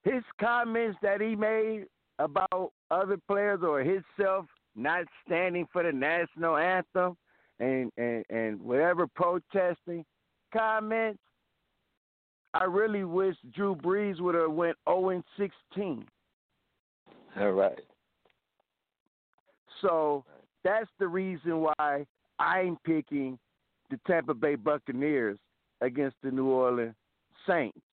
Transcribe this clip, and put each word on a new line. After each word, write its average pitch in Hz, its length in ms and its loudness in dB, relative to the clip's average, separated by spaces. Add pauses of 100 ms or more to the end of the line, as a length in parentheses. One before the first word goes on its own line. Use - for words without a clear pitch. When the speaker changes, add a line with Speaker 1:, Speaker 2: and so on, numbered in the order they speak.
Speaker 1:
His 254 200 0 (160)
comments 226 600 0
that 202 180 2
he 220 160 0
made 220 520 0 (320)
about 185 520 0 (180)
other 190 280 0 (100)
players 202 360 2
or 156 180 2
himself 190 640 0 (300)
not 160 280 -2 (220)
standing 175 480 -2
for 180 100 0
the 170 80 2
national 160 640 0
anthem 180 640 0 (420)
and, 131 380 0
and, 117 320 -2
and 110 320 -4
whatever 156 460 2
protesting 175 1000 -2 (480)
comments, 220 680 -2 (1300)
I 170 100 2
really 202 400 2
wish 185 320 0 (180)
Drew 196 220 0
Brees 185 460 -2
would 180 140 2
have 160 160 2
went 165 260 0 (100)
oh 185 220 2
and 180 140 -2 (140)
sixteen. 185 680 -6 (1300)
Speaker 2:
All 101 140 2
right. 98 260 2 (2000)
Speaker 1:
So 156 420 0 (400)
that's 208 340 2
the 190 100 0
reason 170 520 -2
why 147 460 0 (340)
I'm 175 460 2
picking 139 520 -2 (520)
the 127 180 -8
Tampa 156 260 2
Bay 143 220 0
Buccaneers 127 840 -2 (440)
against 131 420 -2
the 135 80 -4
New 131 160 0
Orleans 123 480 2 (520)
Saints. 160 320 0 (140)